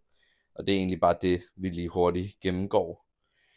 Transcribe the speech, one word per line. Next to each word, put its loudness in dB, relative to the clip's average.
og -10
det 2
er 2
egentlig -2
bare 4
det, 2
vi -4
lige -6
hurtigt 0
gennemgår. -2